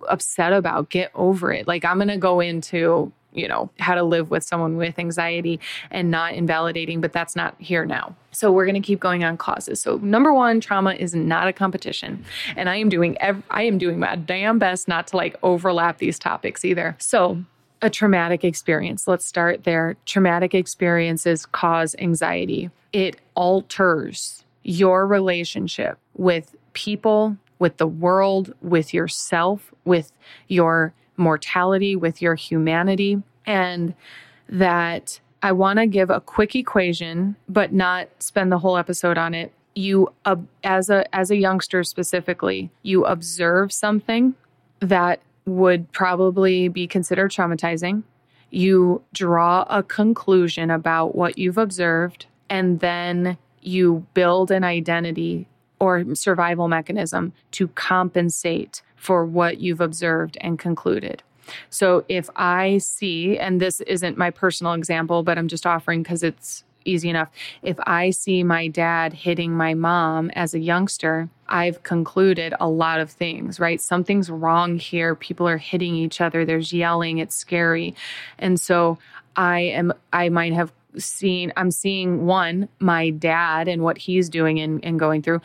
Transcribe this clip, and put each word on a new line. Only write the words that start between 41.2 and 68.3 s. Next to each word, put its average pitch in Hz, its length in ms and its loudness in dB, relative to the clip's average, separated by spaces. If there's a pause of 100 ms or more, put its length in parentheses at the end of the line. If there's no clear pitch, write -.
a 208 40 2
youngster 190 460 0
specifically, 175 880 -4 (120)
you 190 220 2
observe 175 680 0
something 226 600 0 (440)
that 175 420 2 (240)
would 180 460 2
probably 185 800 2
be 180 180 -4
considered 190 460 0
traumatizing. 170 720 -2 (460)
You 185 520 4 (100)
draw 175 560 2
a 196 140 0
conclusion 185 880 2
about 165 460 0
what 175 200 0
you've 180 220 -2
observed, 175 680 0 (220)
and 185 300 2
then 175 580 -2 (240)
you 180 540 2
build 185 380 4
an 190 100 2
identity 170 840 -2 (320)
or 175 340 2
survival 175 540 0
mechanism 175 640 -2 (180)
to - 160 -2
compensate 175 1160 -2 (120)
for 175 300 2
what 170 340 0
you've 170 220 -2
observed 165 600 -2
and 165 200 -4
concluded. - 640 -4 (460)
So 180 380 2
if 180 280 -4
I 190 420 2
see, 185 580 -2
and 185 240 0
this 180 200 -2
isn't 175 360 -4
my 175 140 0
personal 175 440 -2
example, 165 500 -2
but 170 140 0
I'm 165 100 -2
just 165 180 -6
offering 165 380 -2
'cause 170 180 -6
it's - 400 -6 (220)
easy 170 240 -2
enough. 165 200 -2 (340)
If 175 240 -4
I 175 240 2
see 185 320 0